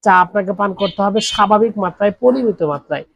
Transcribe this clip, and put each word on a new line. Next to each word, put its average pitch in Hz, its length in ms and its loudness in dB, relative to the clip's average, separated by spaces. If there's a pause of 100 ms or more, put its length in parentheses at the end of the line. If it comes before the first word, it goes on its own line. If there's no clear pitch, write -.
চা 196 180 4
আপনাকে 180 320 -2
পান 196 200 -2
করতে 196 300 -4
হবে 202 180 0
স্বাভাবিক 214 560 0
মাত্রায়, 202 340 -2
পরিমিত 247 520 0
মাত্রায়। 143 400 -6 (120)